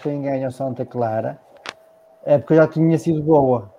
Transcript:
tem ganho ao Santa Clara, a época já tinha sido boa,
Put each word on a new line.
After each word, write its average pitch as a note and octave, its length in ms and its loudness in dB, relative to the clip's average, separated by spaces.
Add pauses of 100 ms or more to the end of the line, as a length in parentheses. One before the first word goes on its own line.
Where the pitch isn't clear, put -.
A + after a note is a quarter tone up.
tem C#3+ 200 -6
ganho C3+ 240 -4
ao B2+ 60 -6
Santa C3 320 -8
Clara, A#2 540 -4 (880)
a D3+ 60 0
época C#3+ 220 2
já D#3 140 6
tinha D#3+ 300 2
sido D#3+ 240 -2
boa, C3 560 2